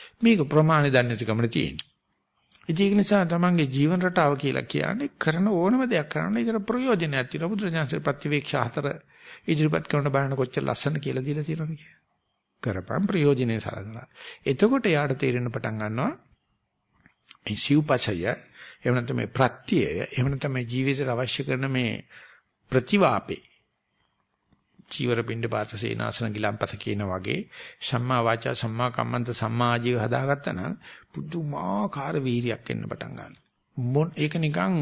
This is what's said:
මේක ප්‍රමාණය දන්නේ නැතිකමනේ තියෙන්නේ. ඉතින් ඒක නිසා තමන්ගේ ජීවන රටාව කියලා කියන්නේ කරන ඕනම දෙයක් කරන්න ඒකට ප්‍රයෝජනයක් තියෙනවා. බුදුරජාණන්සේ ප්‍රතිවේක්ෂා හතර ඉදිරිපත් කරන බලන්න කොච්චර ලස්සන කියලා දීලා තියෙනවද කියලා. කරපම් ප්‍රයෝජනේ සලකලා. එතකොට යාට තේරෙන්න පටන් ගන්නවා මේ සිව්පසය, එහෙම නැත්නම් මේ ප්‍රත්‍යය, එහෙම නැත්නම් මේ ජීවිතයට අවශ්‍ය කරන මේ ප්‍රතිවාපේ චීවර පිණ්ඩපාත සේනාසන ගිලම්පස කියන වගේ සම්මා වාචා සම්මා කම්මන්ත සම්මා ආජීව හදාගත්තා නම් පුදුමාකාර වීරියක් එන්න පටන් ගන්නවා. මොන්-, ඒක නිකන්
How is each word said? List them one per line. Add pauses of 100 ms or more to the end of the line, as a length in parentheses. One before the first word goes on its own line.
(180)
මේක
ප්‍රමාණය
දන්නේ
නැතිකමනේ
තියෙන්නේ. (760)
ඉතින්
ඒක
නිසා
තමන්ගේ
ජීවන
රටාව
කියලා
කියන්නේ
කරන
ඕනම
දෙයක්
කරන්න
ඒකට
ප්‍රයෝජනයක්
තියෙනවා.
බුදුරජාණන්සේ
ප්‍රතිවේක්ෂා
හතර (560)
ඉදිරිපත්
කරන
බලන්න
කොච්චර
ලස්සන
කියලා
දීලා
තියෙනවද
කියලා. (640)
කරපම්
ප්‍රයෝජනේ
සලකලා. (360)
එතකොට
යාට
තේරෙන්න
පටන්
ගන්නවා (1300)
මේ
සිව්පසය, (600)
එහෙම
නැත්නම්
මේ
ප්‍රත්‍යය, (160)
එහෙම
නැත්නම්
මේ
ජීවිතයට
අවශ්‍ය
කරන
මේ (800)
ප්‍රතිවාපේ (1500)
චීවර
පිණ්ඩපාත
සේනාසන
ගිලම්පස
කියන
වගේ (380)
සම්මා
වාචා
සම්මා
කම්මන්ත
සම්මා
ආජීව
හදාගත්තා
නම් (340)
පුදුමාකාර
වීරියක්
එන්න
පටන්
ගන්නවා. (360)
මොන්-,
ඒක
නිකන්